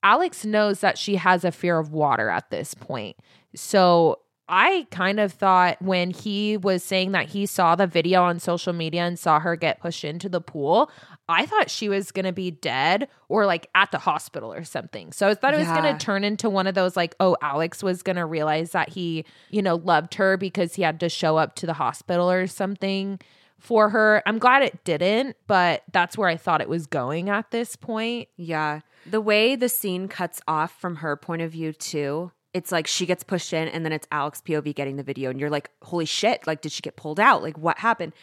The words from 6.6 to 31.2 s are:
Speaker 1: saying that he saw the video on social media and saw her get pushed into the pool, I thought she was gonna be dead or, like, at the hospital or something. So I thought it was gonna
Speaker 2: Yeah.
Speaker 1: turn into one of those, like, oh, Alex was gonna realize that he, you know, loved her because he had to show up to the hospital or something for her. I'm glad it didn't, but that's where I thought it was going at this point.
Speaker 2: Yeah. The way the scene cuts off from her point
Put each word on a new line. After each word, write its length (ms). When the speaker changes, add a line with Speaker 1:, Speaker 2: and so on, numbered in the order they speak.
Speaker 1:
saying 280
that 180
he 160
saw 280
the 120
video 360
on 160
social 360
media 320
and 120
saw 220
her 160
get 240
pushed 240
into 240
the 140
pool, 480
I 160
thought 240
she 180
was 240
gonna 200
be 180
dead 580
or, 160
like, 280
at 160
the 100
hospital 520
or 100
something. 500
So 160
I 60
thought 200
it 40
was 100
gonna 240
Speaker 2:
Yeah. 60
Speaker 1:
turn 260
into 260
one 160
of 80
those, 200
like, 260
oh, 200
Alex 420
was 200
gonna 240
realize 460
that 180
he, 340
you 140
know, 140
loved 400
her 200
because 380
he 80
had 180
to 80
show 300
up 180
to 100
the 80
hospital 560
or 160
something 720
for 300
her. 380
I'm 120
glad 240
it 220
didn't, 520
but 440
that's 280
where 100
I 80
thought 240
it 80
was 180
going 440
at 200
this 260
point. 600
Speaker 2:
Yeah. 440
The 160
way 340
the 140
scene 380
cuts 380
off 320
from 180
her 200
point 240